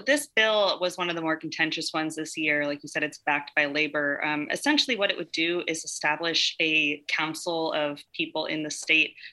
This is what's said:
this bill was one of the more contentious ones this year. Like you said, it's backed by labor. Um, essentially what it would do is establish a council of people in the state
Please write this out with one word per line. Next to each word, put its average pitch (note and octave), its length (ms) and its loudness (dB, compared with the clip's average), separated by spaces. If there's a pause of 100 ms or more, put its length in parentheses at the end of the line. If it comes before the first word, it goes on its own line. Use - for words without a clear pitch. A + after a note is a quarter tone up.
this C#4+ 220 2
bill G#3+ 520 4
was F3+ 160 0
one F3 140 -2
of E3+ 60 -2
the E3 80 -4
more D#3+ 120 0
contentious D#3+ 560 -2
ones D#3 240 -2
this D#3 220 -8
year. D3 300 2
Like D3 160 -4
you D3 60 -10
said, D#3+ 120 -2
it's D3 160 -4
backed C#3+ 380 -2
by D3 100 4
labor. D3 580 0
Um, D3+ 280 -2
essentially C4+ 440 2
what G3+ 140 2
it - 80 -2
would F3 140 -8
do E3+ 360 0
is D#3+ 160 -4
establish D#3 800 0
a D#3 460 2
council D#3+ 680 -2
of D3 260 0 (140)
people D#3 320 -4
in D#3 160 -2
the D3+ 80 -4
state D#3 460 2 (180)